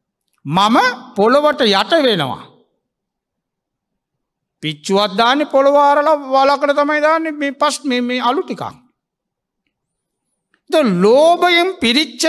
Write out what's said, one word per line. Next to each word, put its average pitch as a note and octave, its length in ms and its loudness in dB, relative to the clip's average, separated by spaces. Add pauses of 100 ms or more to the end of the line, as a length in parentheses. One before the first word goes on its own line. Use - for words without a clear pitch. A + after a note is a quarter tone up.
(440)
මම G3 320 0 (360)
පොළවට D4 500 0
යට G#3 380 0
වෙනවා. D#3+ 420 -2 (2250)
පිච්චුවක් F#3+ 540 -4
දාන්නේ C4 300 0
පොළව C#4 300 2
ආරලා D4 480 2
වලකට C#4 520 0
තමයි D4 240 0
දාන්නේ D#4+ 320 -2
මේ C#4+ 200 -6
පස්-, C#4+ 320 -4
මේ, B3 160 -4
මේ B3 200 -6
අලු B3+ 220 -2
ටිකක්. - 200 -10 (2000)
ද - 40 0 (220)
ලෝභයෙන් E4+ 800 2
පිරිච්ච A#3+ 520 -2